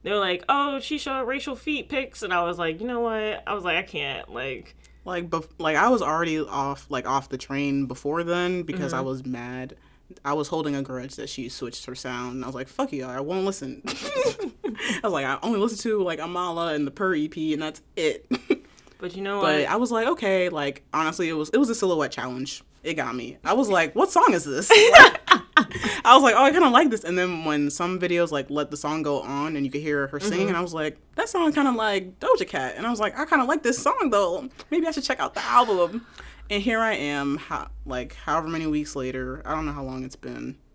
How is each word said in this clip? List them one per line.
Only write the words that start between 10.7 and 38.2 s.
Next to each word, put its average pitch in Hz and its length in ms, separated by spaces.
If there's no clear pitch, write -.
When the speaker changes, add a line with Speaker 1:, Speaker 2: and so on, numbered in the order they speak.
Speaker 2:
a 139 60
grudge 131 360
that - 120
she 123 200
switched - 360
her 127 80
sound, 123 440
and 127 60
I 117 40
was 131 80
like, 131 140
"Fuck 277 220
you, 131 140
I 127 140
won't 185 260
listen." 165 380
<laughs> - 40
I 427 1160
was 202 100
like, 135 140
"I 135 160
only 214 160
listen 220 180
to, 214 120
like, 170 180
Amala 170 540
and 151 140
the 135 40
Purr 190 220
E 156 140
P, 156 260
and 147 80
that's 156 220
it." 156 360
<laughs> - 320
Speaker 1:
But 175 160
you 196 60
know 202 200
Speaker 2:
But 151 200
Speaker 1:
what? - 80
Speaker 2:
I 190 60
was 240 160
like, 226 160
"Okay," 190 420
like, 143 320
honestly, 160 380
it 165 40
was, 156 180
it 220 60
was 262 120
a 226 60
silhouette 160 360
challenge. 127 520
It 160 140
got 123 200
me. 123 280
I 175 100
was 240 160
like, 165 260
"What 381 140
song 339 240
is - 100
this?" 147 320
<laughs> 427 160
Like, 587 300
I 240 120
was 277 80
like, 233 120
"Oh, 247 80
I 277 80
kinda 302 200
like 285 180
this." 220 140
And 170 120
then 180 300
when 147 240
some 180 300
videos, 170 320
like, 143 180
let 147 220
the 147 60
song 156 260
go 143 180
on 143 340
and 139 80
you 127 80
could 143 100
hear 147 260
her 143 120
singing, 196 280
Speaker 1:
Mm-hmm. 185 80
Speaker 2:
I 170 60
was 170 120
like, 156 240
"That 453 160
song 330 240
kinda 269 200
like 202 460
Doja - 280
Cat." 131 280
And 170 120
I - 20
was 233 100
like, 208 200
"I 302 60
kinda 277 200
like 302 160
this - 160
song, 339 320
though. 202 400
Maybe 320 160
I 320 40
should 277 120
check 262 160
out - 160
the 196 100
album." 226 580
And 202 140
here 226 160
I 220 160
am, 143 420
ho-, - 300
like, 127 300
however 156 320